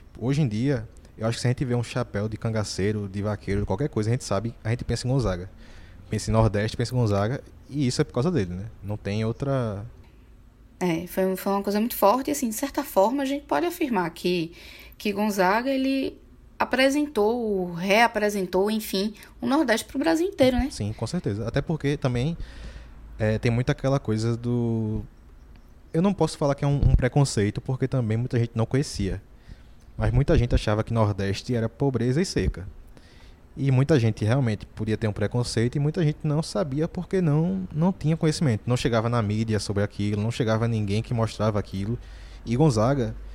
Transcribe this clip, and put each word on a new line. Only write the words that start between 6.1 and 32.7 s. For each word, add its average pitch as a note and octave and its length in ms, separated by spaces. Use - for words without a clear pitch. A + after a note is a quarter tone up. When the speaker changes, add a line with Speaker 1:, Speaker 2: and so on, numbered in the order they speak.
Speaker 1:
Pensa G#2+ 200
em - 20
Nordeste, G#2+ 440
pensa A#2 180
em B2+ 40
Gonzaga, G#2+ 420
e C#3 180
isso C3+ 140
é D3 40
por - 80
causa B2+ 180
dele, F#2+ 240
né? F#2+ 120
Não G2+ 140
tem G#2 280
outra A#2 600
Speaker 2:
É, F3 280
foi, F#3+ 280
foi G3 180
uma G3 100
coisa G3+ 180
muito A#3 160
forte, A#3 320
e - 20
assim, C4+ 180
de A3 60
certa C#4 300
forma, A#3+ 380
a C4+ 40
gente C#4 180
pode D4+ 220
afirmar B3 440
que, E3+ 420
que G#3 160
Gonzaga, G3+ 560
ele C4+ 480
apresentou, A#3 1120
reapresentou, G3+ 1000
enfim, G#3+ 440
o B3 80
Nordeste B3 380
pro - 120
Brasil E4 300
inteiro, C4 280
né? B3+ 140
Speaker 1:
Sim, G#2+ 220
com A2+ 160
certeza. A2+ 400
Até C#3 120
porque D3 360
também, C3 420
é, A2 200
tem A#2+ 120
muito A#2+ 200
aquela C#3 280
coisa A2+ 380
do, A2+ 640
eu D#3+ 80
não G3 140
posso - 240
falar C#3 160
que - 100
é C#3+ 40
um, C#3+ 80
um C3 180
preconceito, B2 640
porque C3 280
também A2+ 280
muita B2 220
gente A#2+ 160
não A2 100
conhecia. G2 560
Mas - 140
muita C#3 260
gente A#2+ 160
achava A2 300
que A2+ 100
Nordeste G#2 580
era A2+ 160
pobreza B2+ 540
e - 20
seca. F#2 440